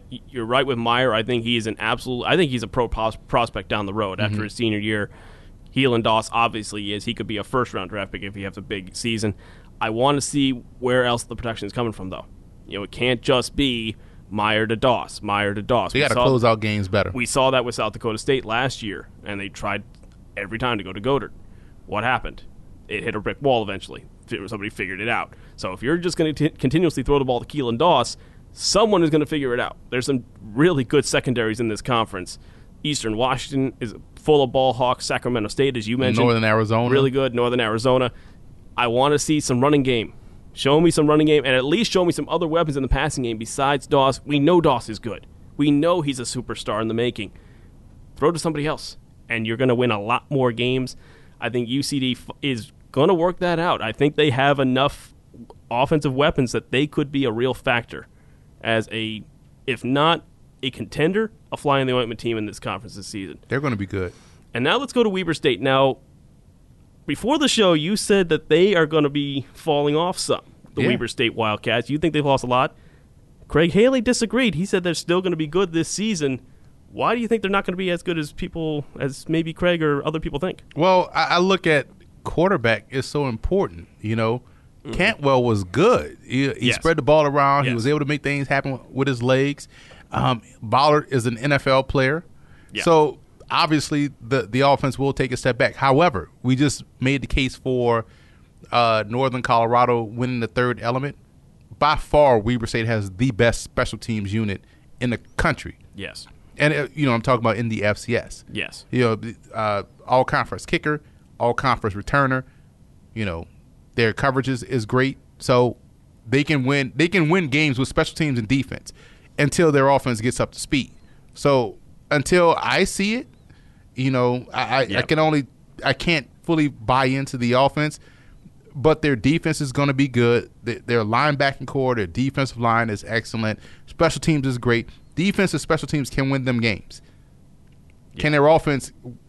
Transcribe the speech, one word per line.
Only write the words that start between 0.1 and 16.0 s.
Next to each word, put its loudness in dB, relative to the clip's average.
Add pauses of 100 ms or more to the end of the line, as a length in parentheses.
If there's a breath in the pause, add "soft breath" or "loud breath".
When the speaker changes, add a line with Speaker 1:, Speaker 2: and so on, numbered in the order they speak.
Speaker 1:
you're -8
right 2
with -2
Meyer. 2
I 2
think -2
he 0
is -4
an -4
absolute, -4
I 2
think 2
he's -4
a -6
pro -2
pos-, -4 (100)
prospect -2
down -2
the -6
road -4
after -2
Speaker 2:
Mm-hmm. -4
Speaker 1:
his -12
senior -2
year. -4 (680 loud breath)
Keelan 2
Doss 0
obviously -4
is. -6
He -4
could -8
be -6
a -4
first-round -4
draft -8
pick -10
if -12
he -10
has -10
a -12
big -10
season. -2 (480 loud breath)
I -2
wanna 0
see 0 (280)
where 2
else 0
the -14
production -8
is -10
coming -2
from, -10
though. -12 (420)
You -10
know, -8
it -12
can't -2
just 2
be -2 (340 soft breath)
Meyer 2
to -2
Doss, 0
Meyer 0
to -6
Doss. 0
Speaker 2:
They 0
Speaker 1:
We 2